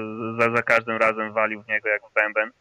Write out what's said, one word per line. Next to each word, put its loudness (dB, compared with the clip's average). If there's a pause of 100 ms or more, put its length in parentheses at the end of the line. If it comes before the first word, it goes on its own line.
(400)
za, 2
za 2
każdym 0
razem 0
walił -2
w -20
niego -2
jak 0
w -20
bęben. 0 (100)